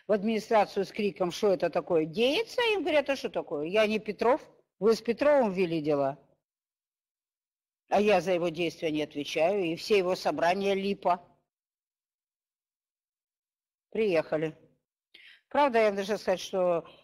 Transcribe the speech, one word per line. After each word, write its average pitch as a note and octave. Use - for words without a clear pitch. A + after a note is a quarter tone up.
в G3
администрацию G#3
с -
криком, F#3+
что G3+
это F3
такое E3
деется, B3+
им G4
говорят, C#4+
"а C4+
что C4
такое? D#3
Я G#3
не G#3+
Петров". A3
Вы G#3
с -
Петровым C4
вели E3+
дела. C#3+
А F#3
я G#3
за F3+
его F3
действия D#3+
не D3+
отвечаю, D#3+
и E3
все G#3
его F3+
собрания F#3
липа. G3
Приехали. D#3+
Правда, C4
я A3
вам G3+
должна G3+
сказать, F#3
что, F3